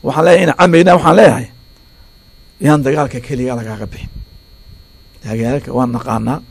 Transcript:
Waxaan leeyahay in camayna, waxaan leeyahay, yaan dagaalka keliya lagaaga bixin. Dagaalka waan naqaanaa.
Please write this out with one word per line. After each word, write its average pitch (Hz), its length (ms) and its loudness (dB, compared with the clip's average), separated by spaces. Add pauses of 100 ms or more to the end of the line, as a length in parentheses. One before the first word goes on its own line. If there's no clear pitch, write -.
Waxaan 143 260 -2
leeyahay 180 180 4
in 156 100 0
camayna, 175 400 4
waxaan 170 220 4
leeyahay, 135 300 4 (1120)
yaan 147 220 2
dagaalka 135 380 -2
keliya 127 360 -6
lagaaga 110 300 -10
bixin. - 240 -14 (1080)
Dagaalka 113 520 -6
waan 123 200 -2
naqaanaa. 117 460 -6 (120)